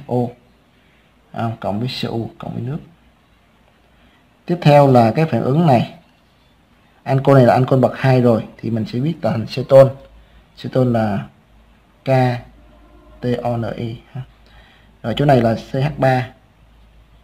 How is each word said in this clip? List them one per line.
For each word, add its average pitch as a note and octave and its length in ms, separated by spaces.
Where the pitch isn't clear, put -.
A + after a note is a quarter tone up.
O. A#2+ 100
À, A#2 280
cộng G2+ 200
với B2 80
C - 180
U, A2+ 320
cộng - 160
với A2+ 100
nước. C3+ 160
Tiếp F3 160
theo C#3+ 300
là A#2 200
cái D#3 140
phản A#2+ 160
ứng D3+ 260
này. B2 260
Ancol C3+ 320
này C3 100
là A2 80
ancol B2+ 260
bậc A#2+ 180
hai C3 240
rồi A#2 220
thì A2+ 120
mình A2 160
sẽ A#2+ 140
viết D3+ 220
thành A2 240
cetone. C3+ 340
Cetone B2+ 280
là A2 340
K - 40
T - 40
O A#2+ 140
N A#2 40
E A#2 340
ha. C3 100
Rồi A#2 140
chỗ D3 80
này C#3 160
là A2+ 140
C - 180
H C#3 240
ba, C3 320